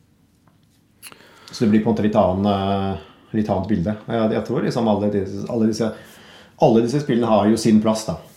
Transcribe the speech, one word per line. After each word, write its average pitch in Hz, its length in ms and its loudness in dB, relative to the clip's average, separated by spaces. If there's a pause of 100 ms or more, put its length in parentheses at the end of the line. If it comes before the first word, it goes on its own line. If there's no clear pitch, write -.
(1500)
Så - 140 -4
det 104 60 2
blir 107 140 4
på 117 60 2
en 110 40 0
måte 107 80 -2
litt 107 140 0
annen, 95 300 2
eh, 98 500 -2 (360)
litt 107 180 -2
annet 92 180 -2
bilde. 104 260 -2 (140)
Jeg, 113 240 0
jeg 110 140 -2
tror 135 180 -4
liksom 123 240 -2
alle 104 240 0
disse, 101 360 -4
alle 113 200 0
disse, 110 240 -2 (680)
alle 117 220 4
disse 123 200 -2
spillene 117 260 0
har 104 200 4
jo 110 80 4
sin 110 240 4
plass, 107 280 -2
da. - 80 -6 (200)